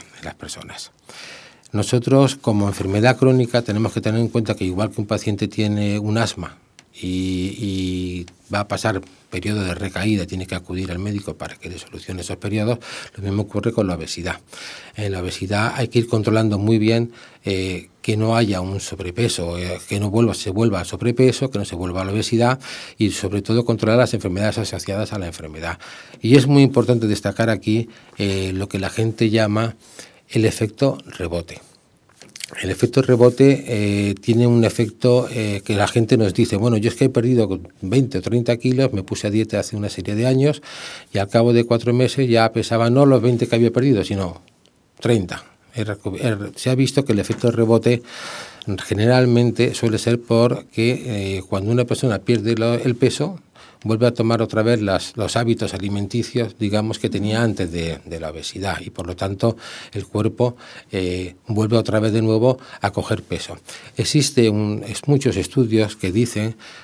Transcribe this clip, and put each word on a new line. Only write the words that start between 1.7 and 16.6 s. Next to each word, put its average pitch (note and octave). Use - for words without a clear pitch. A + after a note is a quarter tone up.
Nosotros, B2+
como G#2
enfermedad G2+
crónica, B2+
tenemos G#2+
que A2
tener A2
en A2+
cuenta A2
que G2
igual F#2+
que -
un G#2
paciente G#2
tiene G#2
un G#2+
asma -
y, F#2
y F#2
va G2+
a G#2
pasar G2
periodo G2+
de F2+
recaída, F#2+
tiene F#2
que F#2+
acudir F2+
al F2
médico G2
para -
que -
le E2+
solucione -
esos F2
periodos, G#2+
lo G2+
mismo G2+
ocurre -
con G#2+
la F2+
obesidad. E2+
En G2+
la F#2
obesidad G2+
hay B2
que -
ir A2+
controlando A2
muy A2